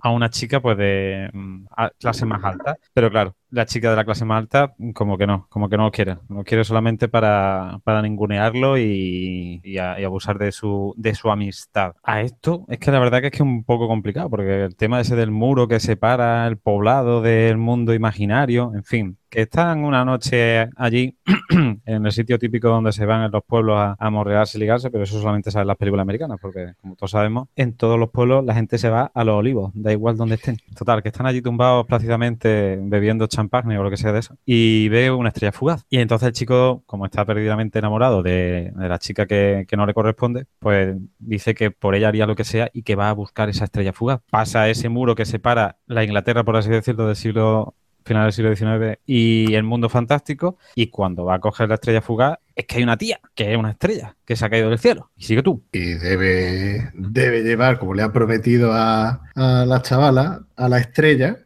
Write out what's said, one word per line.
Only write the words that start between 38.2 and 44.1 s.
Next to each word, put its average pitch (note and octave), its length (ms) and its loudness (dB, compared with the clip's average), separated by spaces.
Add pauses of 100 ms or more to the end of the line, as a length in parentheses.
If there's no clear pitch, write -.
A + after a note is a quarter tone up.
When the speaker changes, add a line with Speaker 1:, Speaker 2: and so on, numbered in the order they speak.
Speaker 1:
de, F2+ 520 -2
de F#2 140 -6
la F2 100 -2
chica G#2 280 -4
que, G2+ 420 2
que - 80 -4
no G2+ 100 2
le G#2 80 -2
corresponde, A#2+ 520 -2 (120)
pues F#2+ 380 0 (220)
dice G#2+ 360 -4
que G#2+ 160 0
por G2 240 -2
ella G#2+ 140 2
haría G#2+ 180 0
lo G#2 100 0
que A2 80 -4
sea A#2 280 -2
y A#2 100 -10
que G#2+ 140 -2
va G2+ 140 0
a - 40 0
buscar G#2 340 -4
esa G#2 160 -4
estrella F#2+ 280 -4
fugaz. B2 280 -2 (100)